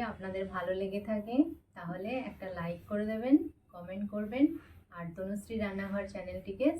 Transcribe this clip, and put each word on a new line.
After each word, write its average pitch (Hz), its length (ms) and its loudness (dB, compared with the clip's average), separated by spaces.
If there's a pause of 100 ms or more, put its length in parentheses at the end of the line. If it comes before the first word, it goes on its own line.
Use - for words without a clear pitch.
আপনাদের 190 460 -2
ভালো 185 280 -2
লেগে 196 260 -2
থাকে 214 360 0 (380)
তাহলে 185 440 -4
একটা 202 320 -8
লাইক 170 380 -4
করে 208 180 2
দেবেন, 226 280 4 (340)
কমেন্ট 185 420 -8
করবেন 208 340 2 (460)
আর 170 140 -8 (100)
তনুশ্রী 202 440 -4
রান্নাঘর 196 500 -2
চ্যানেলটিকে 185 580 -2 (140)